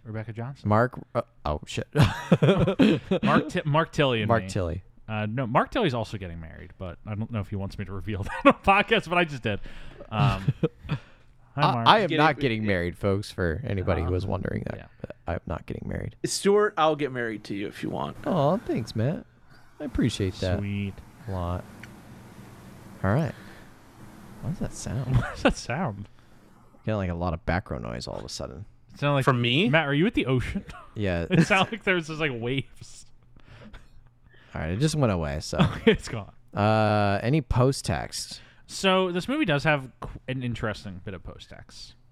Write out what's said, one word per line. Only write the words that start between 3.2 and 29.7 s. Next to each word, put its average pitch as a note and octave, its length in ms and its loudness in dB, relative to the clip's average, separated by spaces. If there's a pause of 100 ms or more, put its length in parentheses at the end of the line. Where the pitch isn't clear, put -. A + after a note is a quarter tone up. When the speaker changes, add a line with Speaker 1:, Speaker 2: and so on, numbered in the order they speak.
Speaker 1:
Mark F#3 260 4
Ti-, F#3 160 -2
Mark D#3 260 2
Tilly C3 300 4
and G#2+ 60 0
Speaker 2:
Mark A2+ 160 4
Speaker 1:
me. F#2+ 60 -10
Speaker 2:
Tilly. F2+ 340 -2 (240)
Speaker 1:
Uh, G#2+ 220 -2
no, B2 180 -2
Mark D#3 240 2
Tilly's G3+ 220 0
also A2+ 240 -4
getting E2+ 220 -10
married, D#2+ 380 -16
but F2+ 280 -10
I G#2+ 100 -6
don't A2 160 -6
know A2 80 -2
if F#2+ 100 -6
he G#2+ 60 -6
wants F#2+ 240 -6
me G2 60 -6
to F2+ 60 -12
reveal G2 320 -4
<laughs> - 200 -6
that - 20 2
on C#4 80 10 (100)
podcast, G3+ 460 4
but F3 80 2
I F3 80 4
just C#3+ 180 -10
did. G#2 160 0 (500)
Um, G#2+ 520 2
Speaker 2:
<laughs> - 280 -4
Speaker 1:
hi, D3+ 80 -2 (600)
Speaker 2:
I, D#3+ 160 4
Speaker 1:
Mark. A#2 140 4
Speaker 2:
I G#3 120 10
am - 80 4
Speaker 3:
Getting D#3 100 0
Speaker 2:
not D3+ 200 6
Speaker 3:
ma- - 40 -4
Speaker 2:
getting A2 240 2
married, F2 320 0
folks. G2+ 340 0
For E2+ 340 0
anybody F#2 360 0
who E2+ 60 0
Speaker 1:
Uh, F2 40 0
Speaker 2:
was F#2 140 0
wondering - 420 -2
that, - 100 -8
Speaker 1:
yeah. - 320 -16 (180)
Speaker 2:
I'm E2 180 -4
not - 200 -8
getting - 240 -10
married. - 260 -6 (100)
Speaker 3:
Stuart, G#3 520 2
I'll D#3 180 4
get C#3+ 160 -2
married A2+ 340 -6
to G#2 100 -6
you G2 120 -6
if - 160 -10
you - 60 -6
want. C#2+ 360 -6
Speaker 2:
Oh, F3 400 2
thanks, A3+ 300 -4
Matt. C3 300 -2 (540)
I D4+ 60 -10
appreciate A2+ 500 -2
that G#2 240 -2
Speaker 1:
Sweet. G2+ 340 -4 (340)
Speaker 2:
a G2 40 -8
lot. F2+ 320 -4 (1400)
All F#2+ 100 2
right. D#3+ 200 0 (1080)
What D3 100 -6
does F#3+ 80 -6
that - 140 -6
sound? - 420 -4
Speaker 1:
<laughs> - 0 -
What - 180 -8
does - 100 -12
that - 140 2
sound? A#2+ 500 -6 (800)
Speaker 2:
Getting, A2 120 0
like, F#2+ 120 -2
a F2 60 -2
lot F2 180 -2
of D#2+ 120 -8
background D#2+ 380 -2
noise A#1 240 -8
all G1+ 100 -8
of G#1 80 -10
a - 40 -12
sudden. C#2 360 -10 (280)
Speaker 1:
It - 60 -20
sounded C#3+ 160 2
like C3 100 2
Speaker 3:
From B2 160 4
me? C3+ 280 2
Speaker 1:
Matt, D3+ 180 4